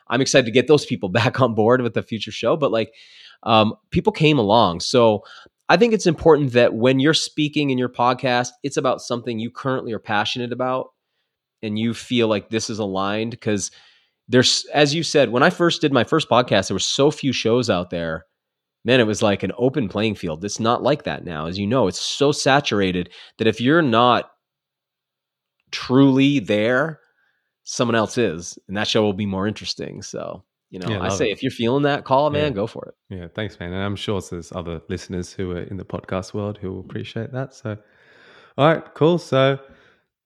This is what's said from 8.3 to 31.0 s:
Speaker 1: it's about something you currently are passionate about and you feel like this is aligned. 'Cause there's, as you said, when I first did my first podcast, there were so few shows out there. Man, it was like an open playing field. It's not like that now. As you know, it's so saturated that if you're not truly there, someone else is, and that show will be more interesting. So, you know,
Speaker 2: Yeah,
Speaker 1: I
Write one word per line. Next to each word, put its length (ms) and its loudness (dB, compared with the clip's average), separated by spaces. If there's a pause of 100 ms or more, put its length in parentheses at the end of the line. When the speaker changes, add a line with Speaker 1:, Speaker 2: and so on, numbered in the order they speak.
Speaker 1:
it's 140 -6
about 240 0
something 380 -6
you 100 -6
currently 440 -6
are 60 -8
passionate 520 -4
about 360 -4 (760)
and 180 -6
you 140 -2
feel 340 0
like 220 -2
this 200 -4
is 100 -8
aligned. 600 -4
'Cause 320 -4 (560)
there's, 460 4
as 200 4
you 100 -2
said, 260 2
when 140 2
I 60 6
first 300 0
did 140 2
my 100 4
first 260 0
podcast, 380 2
there 80 -4
were 40 -4
so 320 2
few 200 -4
shows 380 0
out 200 -2
there. 360 -6 (600)
Man, 140 4
it 80 4
was 160 -2
like 200 0
an 140 -4
open 300 0
playing 280 -2
field. 280 -8
It's 160 -8
not 240 0
like 200 0
that 200 -8
now. 220 -8
As 120 -8
you 80 -4
know, 220 2
it's 140 -4
so 320 0
saturated 760 0 (280)
that 100 2
if 140 0
you're 200 4
not 480 4 (1400)
truly 680 4
there, 600 -2 (640)
someone 320 -2
else 220 0
is, 500 -4
and 100 -10
that 100 -2
show 160 2
will 100 2
be 120 -4
more 220 -2
interesting. 540 -10
So, 420 -12 (260)
you 100 -14
know, 100 -6
Speaker 2:
Yeah, 100 -4
Speaker 1:
I 80 -4